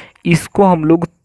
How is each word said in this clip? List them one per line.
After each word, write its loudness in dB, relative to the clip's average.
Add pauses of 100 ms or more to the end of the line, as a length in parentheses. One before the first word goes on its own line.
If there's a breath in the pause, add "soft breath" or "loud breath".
(260 loud breath)
इसको 0
हम 0
लोग 0 (160)